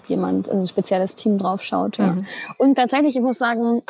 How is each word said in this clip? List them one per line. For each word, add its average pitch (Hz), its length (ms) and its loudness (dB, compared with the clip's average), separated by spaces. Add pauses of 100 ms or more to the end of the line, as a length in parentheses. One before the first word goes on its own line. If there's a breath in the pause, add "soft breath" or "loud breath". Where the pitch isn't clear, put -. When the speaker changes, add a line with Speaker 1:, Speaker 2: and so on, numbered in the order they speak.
Speaker 1:
jemand, 185 400 -2
ein 185 180 0
spezielles 190 500 -2
Team 208 200 0
drauf 190 260 -2
schaut, 190 360 -2
ja. 190 140 2
Speaker 2:
Mhm. 185 140 -4 (300 loud breath)
Speaker 1:
Und 269 200 4
tatsächlich, 262 380 2
ich 254 60 0
muss 247 160 0
sagen, 233 540 0